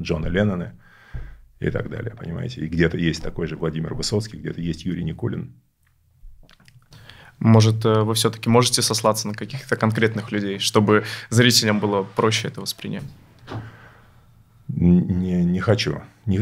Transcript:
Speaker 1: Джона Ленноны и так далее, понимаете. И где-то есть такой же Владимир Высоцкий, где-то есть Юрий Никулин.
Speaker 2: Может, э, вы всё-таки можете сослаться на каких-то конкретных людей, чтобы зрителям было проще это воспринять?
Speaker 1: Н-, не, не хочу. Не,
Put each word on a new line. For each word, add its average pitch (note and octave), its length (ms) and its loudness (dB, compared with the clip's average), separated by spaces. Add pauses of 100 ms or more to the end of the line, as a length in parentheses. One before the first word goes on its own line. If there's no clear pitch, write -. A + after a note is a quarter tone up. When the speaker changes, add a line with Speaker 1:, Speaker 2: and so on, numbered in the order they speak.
Speaker 1:
Джона E2 260 -4
Ленноны F#2 460 -2 (880)
и - 100 -2
так - 200 -4
далее, - 280 -10
понимаете. - 440 -10
И D#2+ 60 -6
где-то E2 280 2
есть E2 260 -2
такой - 240 -6
же D#2 100 -8
Владимир D#2+ 380 -4
Высоцкий, E2 440 -4
где-то D#2 240 -8
есть E2+ 220 -4
Юрий E2+ 200 -4
Никулин. - 500 -6 (1800)
Speaker 2:
Может, A2 460 6
э, A2 180 4
вы A2 120 0
всё-таки A2 340 -2
можете A#2+ 340 4
сослаться G#2+ 460 0
на G#2 60 -8
каких-то A2+ 420 -8
конкретных A2 560 0
людей, G2+ 260 -4
чтобы G#2+ 460 4 (240)
зрителям A2 520 4
было G2+ 220 0
проще A2 460 0
это - 120 -12
воспринять? G2+ 440 -10 (1600)
Speaker 1:
Н-, F2 380 4
не, F2+ 380 0
не F2+ 160 0
хочу. - 420 0 (240)
Не, F#2 160 0